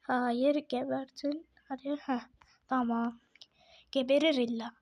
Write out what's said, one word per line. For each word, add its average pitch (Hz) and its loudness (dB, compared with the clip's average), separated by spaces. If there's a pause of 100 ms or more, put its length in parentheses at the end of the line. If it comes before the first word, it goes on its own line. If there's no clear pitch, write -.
Hayır, 247 0
gebertin. 277 -4 (220)
Hadi, 269 -6
heh. 262 -4 (480)
Tamam. 233 -2 (720)
Geberir 277 4
illa. 233 -2